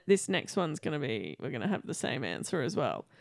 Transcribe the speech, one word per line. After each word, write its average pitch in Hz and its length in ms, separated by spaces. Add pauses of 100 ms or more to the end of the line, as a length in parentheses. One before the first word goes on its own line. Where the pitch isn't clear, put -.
this 190 220
next - 260
one's 170 240
gonna 156 200
be, 110 400
we're 139 120
gonna 120 160
have 202 180
the - 80
same - 300
answer 110 380
as - 140
well. 113 300 (160)